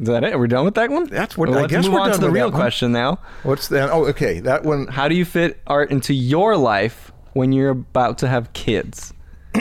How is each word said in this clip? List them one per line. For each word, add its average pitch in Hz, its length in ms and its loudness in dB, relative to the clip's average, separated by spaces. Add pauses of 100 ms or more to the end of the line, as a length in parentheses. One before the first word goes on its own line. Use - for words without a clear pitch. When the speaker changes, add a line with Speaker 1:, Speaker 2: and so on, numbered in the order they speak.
Speaker 1:
is 110 80 -2
that 117 160 2
it? 165 100 0
Are 151 40 0
we 120 100 2
done 127 160 2
with 190 100 0
that 233 160 0
one? 320 160 0
Speaker 2:
That's - 320 -6
what, 165 100 2
Speaker 1:
Well, 131 100 2
Speaker 2:
I 139 40 2
Speaker 1:
let's 151 100 0
Speaker 2:
guess 175 120 2
Speaker 1:
move 190 100 2
Speaker 2:
we're 190 60 2
Speaker 1:
on 196 80 2
Speaker 2:
done 208 80 2
Speaker 1:
to 175 60 0
the - 40 2
Speaker 2:
with - 80 2
Speaker 1:
real 247 160 2
Speaker 2:
that - 40 -4
one. - 80 0
Speaker 1:
question 120 280 0
now. 123 300 0 (240)
Speaker 2:
What's - 240 -2
that? 139 220 0
Oh, 160 160 2
okay. 127 340 -2
That 127 240 0
one. 143 240 -2
Speaker 1:
How 135 180 -2
do 156 80 2
you 175 100 2
fit 170 440 -2
art 143 240 2
into 139 200 0
your 147 440 2
life 113 560 0 (220)
when 131 180 2
you're 135 180 2
about 123 480 -2
to 139 100 -2
have 123 240 -2
kids - 600 -4 (480)